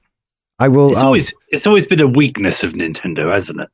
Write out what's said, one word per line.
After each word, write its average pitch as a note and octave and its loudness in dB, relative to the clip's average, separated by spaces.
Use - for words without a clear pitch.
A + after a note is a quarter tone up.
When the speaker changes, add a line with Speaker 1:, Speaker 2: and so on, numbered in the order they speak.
Speaker 1:
I C#3 2
will, C#3 4
Speaker 2:
It's B2+ 0
Speaker 1:
I'll C3+ 2
Speaker 2:
always, C#3+ 0
it's D3 -6
always G#3 4
been F3 0
a D3 4
weakness B2 0
of E2+ -6
Nintendo, D#2+ -6
hasn't F#2+ -4
it? - -14